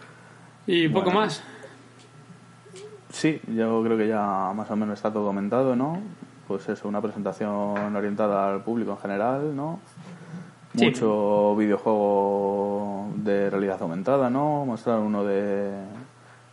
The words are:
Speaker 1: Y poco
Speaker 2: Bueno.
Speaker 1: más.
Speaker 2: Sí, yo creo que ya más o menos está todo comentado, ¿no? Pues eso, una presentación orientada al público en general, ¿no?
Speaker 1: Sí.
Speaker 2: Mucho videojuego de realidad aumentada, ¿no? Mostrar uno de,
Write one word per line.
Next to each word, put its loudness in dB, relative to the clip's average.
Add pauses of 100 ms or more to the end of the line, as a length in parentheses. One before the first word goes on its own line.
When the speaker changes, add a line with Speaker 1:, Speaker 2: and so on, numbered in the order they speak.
(680)
Speaker 1:
Y 4
poco 2
Speaker 2:
Bueno. 4
Speaker 1:
más. -2 (1700)
Speaker 2:
Sí, -2
yo 0
creo 2
que 2
ya 0
más -6
o -2
menos -2
está -2
todo 0
comentado, 0
¿no? 0 (460)
Pues -4
eso, -4
una -2
presentación -2
orientada 2
al -2
público -2
en -6
general, -2
¿no? -6 (960)
Speaker 1:
Sí. 6
Speaker 2:
Mucho 4
videojuego 2
de 2
realidad 0
aumentada, 0
¿no? 0
Mostrar 0
uno 0
de, 0 (800)